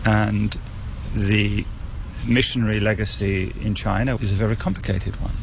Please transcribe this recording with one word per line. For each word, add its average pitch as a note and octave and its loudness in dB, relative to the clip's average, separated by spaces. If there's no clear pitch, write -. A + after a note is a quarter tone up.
And G#2+ 2
the G#2 2
missionary A#2 2
legacy G2+ 0
in G#2 0
China A2 0
is G2+ 0
a - 2
very A2 2
complicated - -2
one. - -2